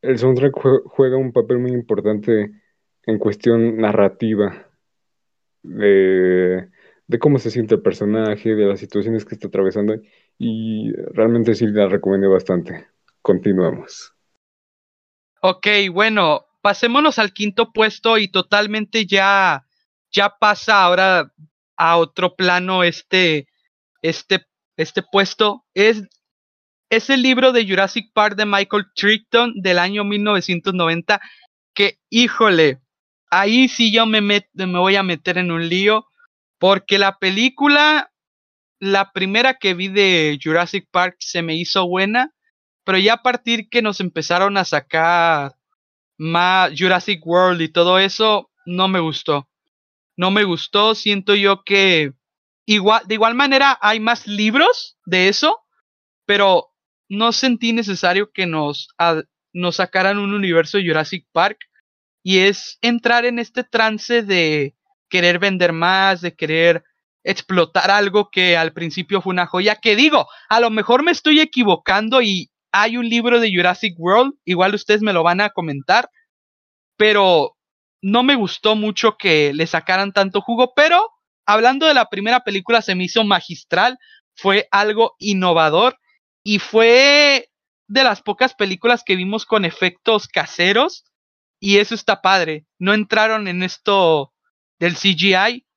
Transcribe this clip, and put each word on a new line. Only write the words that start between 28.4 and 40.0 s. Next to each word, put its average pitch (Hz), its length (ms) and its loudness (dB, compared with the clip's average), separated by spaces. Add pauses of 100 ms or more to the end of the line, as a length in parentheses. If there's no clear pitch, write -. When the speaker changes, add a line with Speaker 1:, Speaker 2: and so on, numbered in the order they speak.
Speaker 2:
Michael 202 500 -2
Crichton 226 600 0
del 180 220 0
año 202 260 -4
mil 208 180 -4
novecientos 185 520 -4
noventa, 170 460 -2 (540)
que, 202 240 -2 (120)
híjole, 196 680 2 (500)
ahí 220 380 2
sí 226 240 -2
yo 226 120 2
me 220 160 0
met-, 202 340 -2
me 180 240 -4
voy 190 180 2
a 196 60 0
meter 180 360 -4
en 180 120 -4
un 165 180 -4
lío, 202 380 0 (520)
porque 190 400 0
la 196 200 0
película, 277 920 0 (680)
la 196 340 -2
primera 214 420 -2
que 190 180 -2
vi 185 160 -6
de 175 540 0